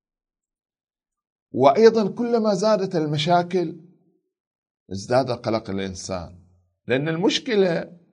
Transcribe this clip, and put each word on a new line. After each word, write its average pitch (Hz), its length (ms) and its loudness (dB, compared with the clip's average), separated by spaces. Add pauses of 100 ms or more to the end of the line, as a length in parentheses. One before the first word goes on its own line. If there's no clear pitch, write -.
(1500)
وأيضًا 208 580 6
كلما 233 440 0
زادت 190 420 0
المشاكل 170 800 0 (1160)
ازداد 123 380 0
قلق 110 400 -4
الإنسان، 95 680 -8 (480)
لأن 135 220 -2
المشكلة، 180 840 0 (200)